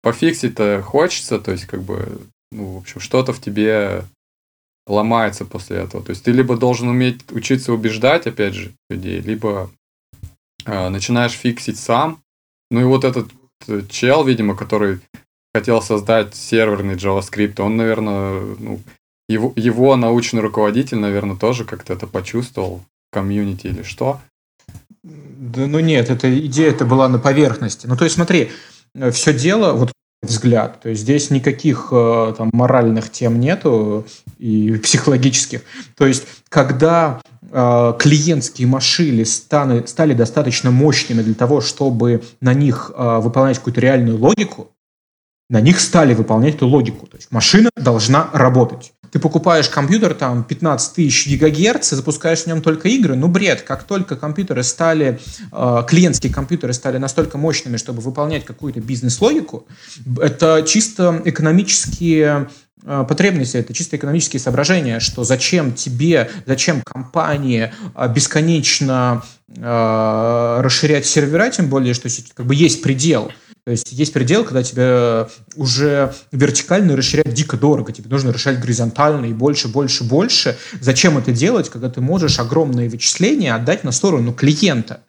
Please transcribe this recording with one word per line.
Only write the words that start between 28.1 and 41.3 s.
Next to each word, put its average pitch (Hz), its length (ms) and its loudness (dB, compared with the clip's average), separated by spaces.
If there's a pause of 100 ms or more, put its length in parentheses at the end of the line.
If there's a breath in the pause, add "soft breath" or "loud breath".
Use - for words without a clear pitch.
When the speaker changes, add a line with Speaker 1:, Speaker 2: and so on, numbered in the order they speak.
Speaker 2:
смотри, 170 340 2 (440 loud breath)
э, 131 160 0
все 143 240 2
дело, 175 400 2
вот 120 180 0 (280)
взгляд, 110 600 0
то 117 60 -8
есть 107 140 -6
здесь 143 280 0
никаких, 139 640 0
э, 117 440 2
там, 113 160 -2
моральных 117 580 2
тем 117 280 -2
нету 117 680 0 (340 loud breath)
и 107 440 0
психологических. 127 760 0 (360 loud breath)
То 139 100 4
есть, 131 180 0 (240 loud breath)
когда, 147 720 2 (320)
э, 120 460 4
клиентские 147 680 2
машины 131 580 0
станы-, 127 640 0
стали 151 280 2
достаточно 123 580 2
мощными 127 500 2
для 110 120 0